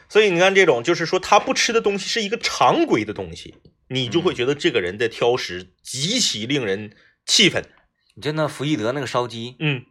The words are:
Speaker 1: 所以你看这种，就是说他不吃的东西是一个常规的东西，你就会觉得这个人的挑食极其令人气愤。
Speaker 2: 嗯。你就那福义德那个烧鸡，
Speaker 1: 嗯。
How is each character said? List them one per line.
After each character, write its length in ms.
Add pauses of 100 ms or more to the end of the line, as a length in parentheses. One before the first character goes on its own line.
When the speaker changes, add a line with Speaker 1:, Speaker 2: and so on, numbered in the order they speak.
Speaker 1:
所 140
以 80
你 100
看 140
这 100
种， 180
就 120
是 100
说 140
他 200
不 140
吃 220
的 60
东 180
西 100
是 140
一 80
个 80
常 480
规 180
的 80
东 240
西， 200 (320)
你 200
就 140
会 100
觉 140
得 80
这 160
个 100
人 160
的 120
挑 280
食 460
极 360
其 280
令 180
人 280 (340)
气 240
愤。 120
Speaker 2:
嗯。 60 (480)
你 60
就 100
那 160
福 160
义 140
德 140
那 80
个 60
烧 220
鸡， 300
Speaker 1:
嗯。 320